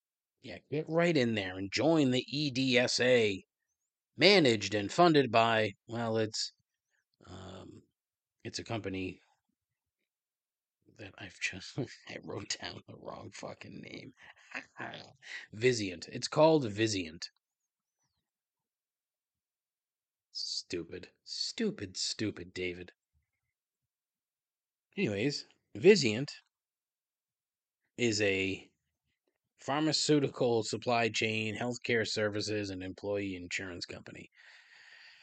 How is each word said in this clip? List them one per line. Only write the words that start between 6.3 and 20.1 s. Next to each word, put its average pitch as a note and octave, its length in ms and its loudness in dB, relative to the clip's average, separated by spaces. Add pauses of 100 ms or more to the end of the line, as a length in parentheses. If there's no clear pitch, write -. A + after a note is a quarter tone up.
um, F#2 560 -16 (640)
it's - 160 -8
a F2+ 40 -10
company F#2+ 560 -8 (1800)
that G2+ 200 -16
I've F#2 220 -16
just, - 380 -8
<laughs> - 300 -10
I - 140 -14
wrote - 380 -10
down F2 260 -12
the - 140 -18
wrong - 340 -14
fucking - 480 -14
name. - 300 -16 (420)
<laughs> - 1000 -16
Vizient. G#2+ 540 0
It's - 200 -8
called D#3 380 4
Vizient. G2 640 -2 (3000)